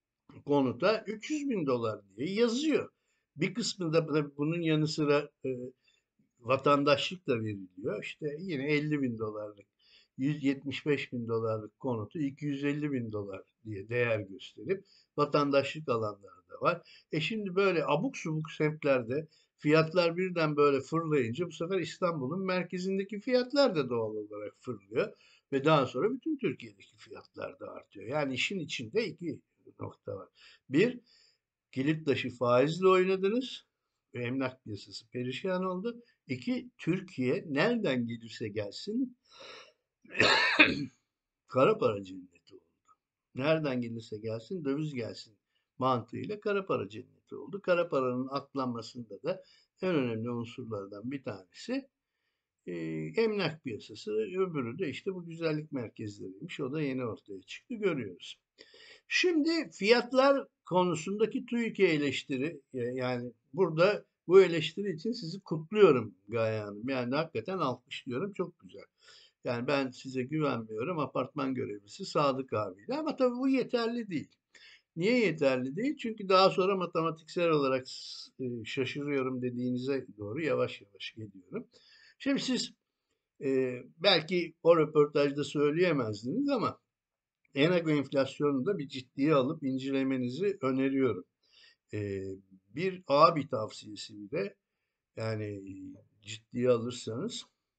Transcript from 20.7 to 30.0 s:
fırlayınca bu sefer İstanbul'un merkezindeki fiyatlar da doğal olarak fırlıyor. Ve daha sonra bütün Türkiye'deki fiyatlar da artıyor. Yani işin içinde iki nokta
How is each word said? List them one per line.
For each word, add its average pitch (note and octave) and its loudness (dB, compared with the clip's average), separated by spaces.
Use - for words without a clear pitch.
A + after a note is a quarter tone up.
fırlayınca D3+ 0
bu D#3+ -12
sefer F3+ -2
İstanbul'un E3 -2
merkezindeki F#3+ -2
fiyatlar B3 2
da C3+ 0
doğal A2 0
olarak G#2 -8
fırlıyor. A2 -4
Ve C3+ 0
daha D3 6
sonra E3 0
bütün C#4+ -4
Türkiye'deki A#2 -8
fiyatlar - -14
da - -12
artıyor. - -16
Yani C#3 -4
işin G3 -4
içinde D#3 -4
iki D#3+ -8
nokta - -10